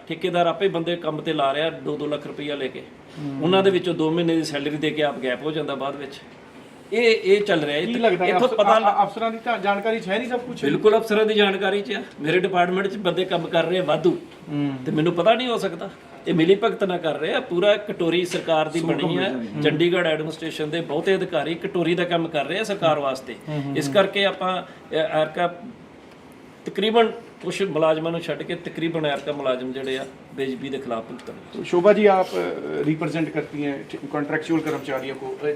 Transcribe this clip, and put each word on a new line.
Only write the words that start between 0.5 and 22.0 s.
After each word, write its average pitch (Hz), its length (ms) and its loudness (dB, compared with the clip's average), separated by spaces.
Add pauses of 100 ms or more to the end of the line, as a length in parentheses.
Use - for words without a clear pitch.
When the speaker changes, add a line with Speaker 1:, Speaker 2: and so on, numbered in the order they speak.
Speaker 1:
ਬੰਦੇ 170 280 0
ਕੰਮ 151 260 -4
ਤੇ 160 120 -4
ਲਾ 139 200 2
ਰਿਹਾ 151 160 0
ਦੋ 147 280 -4
ਦੋ 139 80 -6
ਲੱਖ 147 220 -4
ਰੁਪਈਆ 147 280 -6
ਲੈ 135 120 -4
ਕੇ। 127 160 -10 (400)
Speaker 2:
ਹੂੰ। 139 200 -6
Speaker 1:
ਉਹਨਾਂ 190 200 4
ਦੇ 196 60 6
ਵਿੱਚੋਂ 180 240 2
ਦੋ 156 180 2
ਮਹੀਨੇ 165 240 2
ਦੀ 160 80 2
ਸੈਲਰੀ 147 340 -4
ਦੇ 151 120 0
ਕੇ 151 140 0
ਆਪ 131 140 0
ਗਾਇਬ 123 240 -2
ਹੋ 151 100 -4
ਜਾਂਦਾ 143 240 -4
ਬਾਅਦ 139 200 -4
ਵਿੱਚ। 139 180 -12 (800)
ਇਹ, 226 300 4
ਇਹ 196 180 6
ਚੱਲ 175 200 2
ਰਿਹਾ। 147 200 0
Speaker 2:
ਕੀ 185 80 -2
Speaker 1:
ਇੱਥੇ 240 100 -2
Speaker 2:
ਲੱਗਦਾ 185 260 4
ਹੈ 180 40 4
Speaker 1:
ਇੱਥੋਂ 202 180 4
Speaker 2:
ਅਫਸਰ, 220 80 -2
Speaker 1:
ਪਤਾ 220 220 6
Speaker 2:
ਅ-, 226 40 4
ਅ-, 202 220 4
ਅਫਸਰਾਂ 220 280 -2
ਦੀ 226 60 -8
ਤਾਂ 226 220 -2
ਜਾਣਕਾਰੀ 202 400 0
'ਚ 170 80 -8
ਹੈ 196 120 0
ਨਹੀਂ 240 100 -4
ਸਭ 247 100 -2
ਕੁਛ? 247 220 -10
Speaker 1:
ਬਿਲਕੁਲ 208 360 6
ਅਫਸਰਾਂ 214 280 2
ਦੀ 214 80 2
ਜਾਣਕਾਰੀ 202 480 2
'ਚ 202 120 -6
ਆ। 196 100 -4 (180)
ਮੇਰੇ 160 180 2
ਡਿਪਾਰਟਮੈਂਟ 185 480 2
'ਚ 214 100 -6
ਬੰਦੇ 180 280 0
ਕੰਮ 170 220 -2
ਕਰ 165 160 2
ਰਹੇ 175 160 0
ਆ 175 40 0
ਵਾਧੂ। 156 360 2 (320)
Speaker 2:
ਹੂੰ। 143 220 0 (120)
Speaker 1:
ਤੇ 156 60 -2
ਮੈਨੂੰ 156 220 2
ਪਤਾ 170 200 4
ਨਹੀਂ 247 140 0
ਹੋ 233 100 -2
ਸਕਦਾ। 170 320 -6 (380)
ਇਹ 170 60 0
ਮਿਲੀ 170 220 6
ਭਗਤ 208 280 0
ਨਾ 185 140 0
ਕਰ 156 220 -2
ਰਹੇ 160 140 -2
ਆ। 262 60 0
ਪੂਰਾ 202 380 2
ਕਟੋਰੀ 170 480 0
ਸਰਕਾਰ 156 440 0
ਦੀ 165 100 -2
Speaker 3:
ਸੂਖਮ 165 140 0
Speaker 1:
ਬਣੀ 165 240 0
ਹੈ। 180 60 0
Speaker 3:
ਹੈ। 147 380 -4
Speaker 1:
ਚੰਡੀਗੜ੍ਹ 170 460 2
ਐਡਮਿਨਿਸਟ੍ਰੇਸ਼ਨ 156 640 -4
ਦੇ 165 120 -4
ਬਹੁਤੇ 165 340 0
ਅਧਿਕਾਰੀ 170 400 -2
ਕਟੋਰੀ 175 400 0
ਦਾ 175 80 0